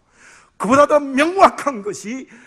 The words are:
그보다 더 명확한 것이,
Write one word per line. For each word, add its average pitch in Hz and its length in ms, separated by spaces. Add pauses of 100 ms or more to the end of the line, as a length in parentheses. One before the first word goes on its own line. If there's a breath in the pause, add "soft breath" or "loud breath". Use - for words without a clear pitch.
(560 loud breath)
그보다 277 320
더 302 120
명확한 285 840
것이, 208 480 (180 loud breath)